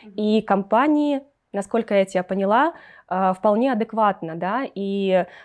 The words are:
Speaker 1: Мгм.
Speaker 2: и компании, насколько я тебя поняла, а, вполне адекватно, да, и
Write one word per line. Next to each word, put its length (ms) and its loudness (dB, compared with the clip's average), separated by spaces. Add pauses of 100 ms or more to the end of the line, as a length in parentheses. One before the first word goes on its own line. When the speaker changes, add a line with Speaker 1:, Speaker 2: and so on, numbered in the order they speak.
Speaker 1:
Мгм. 140 -20
Speaker 2:
и 240 2
компании, 800 0 (320)
насколько 420 -2
я 100 4
тебя 180 -4
поняла, 500 0 (340)
а, 260 0
вполне 380 2
адекватно, 640 -2
да, 300 -4 (100)
и 500 0 (200)